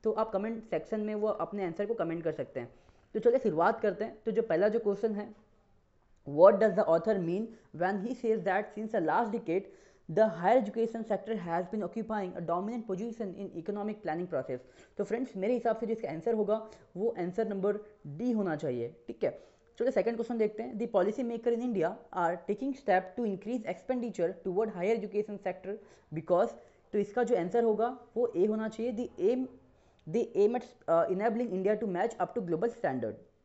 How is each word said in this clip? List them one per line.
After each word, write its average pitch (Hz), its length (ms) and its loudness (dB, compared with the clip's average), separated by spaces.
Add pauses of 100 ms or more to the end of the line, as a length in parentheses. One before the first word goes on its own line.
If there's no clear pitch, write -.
तो 220 80 2
आप 220 180 -2
comment 214 340 -4
section - 360 -4
में 214 140 -4
वो 214 140 0
अपने 202 360 -4
answer 180 220 -4
को 220 80 -2
कमेंट 165 300 -4
कर 160 80 0
सकते 131 280 -6
हैं। 117 140 -12 (400)
तो 220 60 0
चलिए 240 180 6
शुरुआत 185 420 2
करते 202 240 0
हैं। - 200 -12
तो 226 60 -2
जो 190 120 0
पहला 180 260 2
जो 220 100 2
क्वेश्चन 214 340 0
है, 202 220 -8 (920)
"What 165 240 12
does 208 260 4
the 220 60 4
author 165 340 2
mean 180 280 -2 (360)
when 196 240 0
he 247 180 -6
says 220 200 2
that 196 200 0 (140)
since 220 140 -6
the 185 160 2
last 208 240 2
decade 196 300 -2 (480)
the 180 120 4
higher 202 420 4
education 226 440 -2
sector 208 280 -2 (120)
has 175 260 0
been 214 80 -2
occupying 185 540 -4
a 170 100 -6
dominant 202 440 -4
position 214 360 -6
in 196 240 -10 (120)
economic 208 320 -4
planning 175 340 -4
process?" 131 300 -4 (400)
तो 202 60 0
फ्रेंड्स, 240 320 -4
मेरे 208 180 0
हिसाब 226 220 0
से 226 100 -4
जिसका 220 220 -4
आंसर 165 260 -2
होगा 214 360 0 (260)
वो 226 220 -2
आंसर 180 300 -2
नंबर 202 300 -2 (280)
डी 196 260 -2
होना 190 240 0
चाहिए। 123 400 -4 (100)
ठीक - 180 -6
है, - 180 -2 (360)
चलिए 269 120 2
सेकंड 226 240 2
क्वेश्चन 226 240 -4
देखते 214 240 0
हैं। 247 120 -8
"The 233 140 -4
policy 214 360 2
maker 233 320 0
in 226 40 -4
India 196 320 0 (260)
are 175 180 2 (140)
taking 262 300 -2
step 185 220 4 (160)
to 233 80 0
increase 214 380 -4
expenditure 190 680 -2 (140)
toward 208 280 -2
higher 196 260 0
education 208 420 -4
sector 185 340 -6 (380)
because," 175 360 2 (420)
तो 208 60 2
इसका 202 240 0
जो 233 140 2
आंसर 185 280 2
होगा 226 340 2 (180)
वो 240 200 0
ए 185 100 6
होना 214 220 0
चाहिए। 226 240 -4
"The 226 160 -4 (120)
aim, 254 260 2 (680)
they - 220 0
aim 214 220 4
at, 247 60 -4 (260)
uh, 165 200 6
enabling 214 420 0
India 196 300 2
to 214 60 -2
match 185 320 -2
up - 140 -2
to 240 60 0
global 175 280 0
standard।" 127 460 -2 (300)